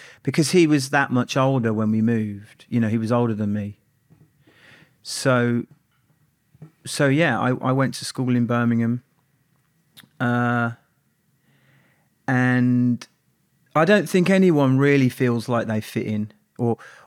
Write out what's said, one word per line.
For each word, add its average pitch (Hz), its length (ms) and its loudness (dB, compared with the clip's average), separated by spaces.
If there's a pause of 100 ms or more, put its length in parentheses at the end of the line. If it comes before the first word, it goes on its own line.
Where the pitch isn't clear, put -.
(220)
because 143 280 0
he 175 160 4
was 143 240 0
that 143 220 0
much 123 240 -2
older 131 360 0
when 107 200 0
we 110 100 0
moved. 107 640 -4
You 123 120 0
know, 110 80 0
he 113 100 -2
was 110 140 -2
older 120 220 0
than 104 180 -4
me. 104 260 -6 (1200)
So, 120 640 0 (1200)
so - 220 -2
yeah, 139 320 2
I, 120 120 0
I 127 220 -2
went 135 220 -2
to - 100 -12
school 127 300 -4
in 120 120 2
Birmingham. 117 560 0 (1160)
Uh, 120 540 0 (1500)
and 123 800 0 (680)
I 151 100 2
don't 190 240 2
think 180 200 2
anyone 165 480 4
really 139 320 4
feels 120 400 -2
like 117 200 -2
they 110 120 -2
fit - 260 -6
in, 107 260 -6 (260)
or, 117 200 -2 (280)